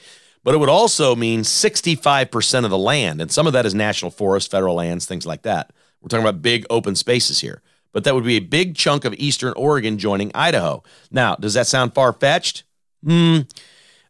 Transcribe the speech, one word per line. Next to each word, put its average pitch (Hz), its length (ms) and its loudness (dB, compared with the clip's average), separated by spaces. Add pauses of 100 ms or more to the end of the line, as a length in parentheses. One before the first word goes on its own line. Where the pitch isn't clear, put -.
(420)
But 135 120 2
it 156 40 4
would 143 100 4
also 156 460 4
mean 113 300 0
sixty-five 151 840 0
percent 117 360 0
of 101 40 -4
the 95 80 0
land, 98 440 0
and 82 80 -8
some 156 160 2
of 151 60 2
that 123 140 2
is 95 80 -2
national 104 360 -2
forest, 98 400 -2
federal 95 240 0
lands, 85 320 -4
things 87 200 -10
like 82 160 -10
that. 92 300 -4 (280)
We're - 80 -20
talking 113 180 0
about 92 160 0
big 117 280 0
open 107 260 0
spaces - 440 -2
here. - 220 -12 (300)
But 104 100 -4
that 135 140 2
would 117 80 0
be 117 120 2
a 104 40 0
big 156 340 -2
chunk 147 300 0
of 107 120 -6
Eastern 131 400 -4
Oregon 123 400 0
joining 101 380 -2
Idaho. 107 480 -2 (300)
Now, 117 240 2
does 104 180 -4
that 120 140 0
sound 127 260 0
far-fetched? 139 680 0 (400)
Hmm. 165 360 4 (680)